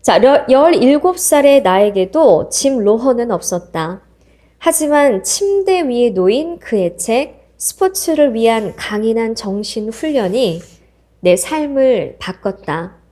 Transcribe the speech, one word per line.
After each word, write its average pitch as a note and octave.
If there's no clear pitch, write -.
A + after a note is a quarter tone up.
자, F3+
려-, C4
열일곱 D4
살의 C#4
나에게도 G3
짐 C4+
로허는 A#3
없었다. F3
하지만 D4
침대 G4
위에 A#3+
놓인 A3
그의 F3+
책, -
스포츠를 D#4+
위한 A3+
강인한 A3+
정신 G#3+
훈련이 A3
내 F3+
삶을 C4
바꿨다. F#3